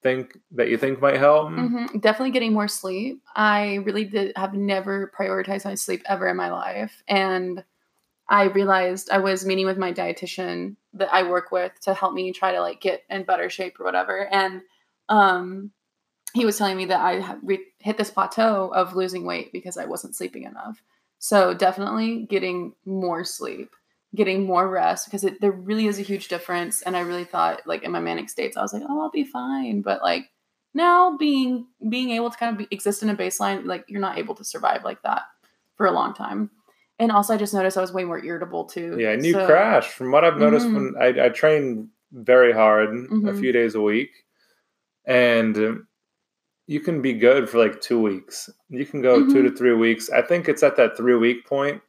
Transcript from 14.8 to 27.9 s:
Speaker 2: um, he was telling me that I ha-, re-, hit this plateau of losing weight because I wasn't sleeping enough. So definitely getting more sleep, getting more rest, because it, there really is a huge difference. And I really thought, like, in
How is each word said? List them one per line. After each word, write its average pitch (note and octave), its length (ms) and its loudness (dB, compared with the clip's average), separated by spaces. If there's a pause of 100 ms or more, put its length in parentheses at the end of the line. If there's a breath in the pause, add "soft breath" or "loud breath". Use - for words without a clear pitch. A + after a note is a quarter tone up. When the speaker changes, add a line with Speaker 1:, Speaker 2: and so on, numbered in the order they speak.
Speaker 2:
um, G3 640 2 (600)
he A#3 120 0
was G#3 120 2
telling G3 200 -2
me F#3 80 -6
that F3+ 140 0
I F3+ 220 0
ha-, F#3 200 -10
re-, F#3+ 240 -4 (140)
hit G#3+ 180 -4
this G#3 140 -4
plateau G3 640 0
of F3+ 220 0
losing F#3 300 -4
weight F3 260 -8
because F3+ 260 -12
I E3+ 80 -8
wasn't E3+ 300 -10
sleeping - 280 -12
enough. - 380 -16 (380)
So F#3 340 4
definitely G#3 720 -2
getting F#3 480 -4 (120)
more F#3 380 -4
sleep, - 480 -12 (420)
getting F#3+ 320 0
more F#3 240 2
rest, E3+ 380 0
because G3 160 -8
it, F#3+ 160 -2
there G3+ 120 2
really G#3 360 -2
is G3+ 120 -2
a G3+ 40 -6
huge F#3+ 240 -6
difference. F3 540 -6
And F#3 160 -4
I - 20 0
really F3 240 -6
thought, E3+ 420 -2
like, - 180 -6
in E2+ 80 -8